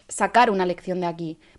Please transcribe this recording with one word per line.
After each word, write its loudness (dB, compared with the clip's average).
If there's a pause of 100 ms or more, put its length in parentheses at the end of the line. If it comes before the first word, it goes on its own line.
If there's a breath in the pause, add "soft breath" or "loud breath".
sacar 2
una 0
lección -6
de -2
aquí. -8 (200 soft breath)